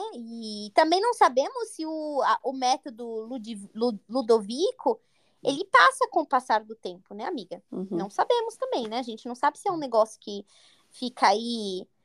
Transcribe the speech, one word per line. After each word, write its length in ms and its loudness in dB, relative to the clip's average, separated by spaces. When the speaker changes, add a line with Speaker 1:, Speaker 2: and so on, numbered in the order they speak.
Speaker 1:
E 600 -12
também 260 4
não 140 2
sabemos 560 2
se 160 -10
o, 380 -4
a, 200 2
o 80 -2
método 520 -2
Ludi-, 480 -10
Lu-, 240 -2
Ludovico, 920 0
ele 240 0
passa 440 6
com 120 2
o 40 -8
passar 380 2
do 100 -14
tempo, 400 -12
né, 100 -10
amiga? 460 -8
Speaker 2:
Uhum. 220 -6
Speaker 1:
Não 180 -4
sabemos 460 0
também, 320 -4
né? 100 -4
A 40 -2
gente 260 -10
não 80 -8
sabe 200 2
se 120 -4
é 40 2
um 40 -4
negócio 440 2
que 240 -8
fica 380 0
aí, 580 0